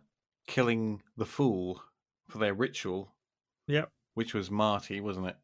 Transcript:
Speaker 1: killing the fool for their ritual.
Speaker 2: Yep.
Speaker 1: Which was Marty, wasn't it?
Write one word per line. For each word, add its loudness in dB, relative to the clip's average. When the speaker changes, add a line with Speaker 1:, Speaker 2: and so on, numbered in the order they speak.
Speaker 1:
killing 2
the 0
fool 0
for -12
their 2
ritual. -4
Speaker 2:
Yep. 0
Speaker 1:
Which -2
was -2
Marty, 2
wasn't -4
it? -8